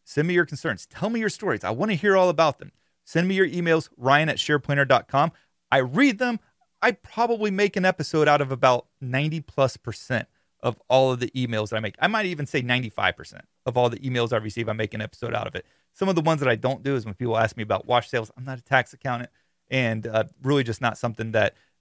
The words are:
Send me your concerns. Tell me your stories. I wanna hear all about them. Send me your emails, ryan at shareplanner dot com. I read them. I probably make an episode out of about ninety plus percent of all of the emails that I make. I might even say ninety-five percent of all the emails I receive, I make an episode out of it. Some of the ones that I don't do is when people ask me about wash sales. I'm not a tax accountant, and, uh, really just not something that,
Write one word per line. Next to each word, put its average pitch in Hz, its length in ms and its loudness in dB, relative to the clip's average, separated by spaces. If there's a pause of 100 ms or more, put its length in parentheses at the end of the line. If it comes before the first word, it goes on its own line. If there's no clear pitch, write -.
Send 156 240 -2
me 180 40 -2
your 175 120 2
concerns. 135 400 -6
Tell - 240 -8
me 233 100 -4
your 220 80 -2
stories. 143 380 -4
I 95 60 -2
wanna 180 240 -2
hear 196 200 2
all 185 140 4
about 156 300 0
them. - 120 -20 (320)
Send 175 240 0
me 190 80 0
your 190 120 4
emails, 165 500 0
ryan 143 320 4
at 131 80 -2
shareplanner 143 500 0
dot 131 200 4
com. 147 240 2 (400)
I 131 80 4
read 196 400 2
them. 240 200 -2 (420)
I 233 100 2
probably 220 600 -2
make 202 240 0
an 185 80 0
episode 160 440 2
out 147 140 6
of 131 100 -4
about 127 360 2 (140)
ninety 147 400 -2
plus - 340 0
percent - 520 -8 (340)
of 120 260 -4
all 131 240 4
of 123 80 -4
the 123 120 -4
emails 117 380 -4
that 110 80 -4
I - 20 -6
make. 107 200 -6
I 175 80 2
might 214 200 -2
even 151 180 -6
say 139 160 -4
ninety-five 123 560 -2
percent - 280 -20 (200)
of 120 100 -4
all 123 140 4
the 117 100 -8
emails 123 320 -2
I 120 60 0
receive, 110 320 -6
I 110 40 -2
make 110 200 -6
an 107 80 -8
episode 117 320 -8
out 110 140 -4
of - 80 -12
it. - 100 -12 (280)
Some 196 160 -2
of 185 60 2
the 165 60 2
ones 156 180 0
that 139 100 0
I 117 60 2
don't 123 280 -4
do 139 120 -2
is 117 80 -4
when 107 120 -10
people 117 220 -4
ask 110 200 0
me 113 60 -8
about 104 240 -4
wash 120 220 2
sales. 113 280 -4
I'm 123 80 -14
not 131 140 -12
a - 40 -20
tax 131 300 0
accountant, 123 360 -6 (400)
and, 117 380 -2
uh, 110 180 0 (160)
really 135 220 2
just 113 160 -4
not 117 180 -2
something 113 340 -6
that, 107 240 2 (260)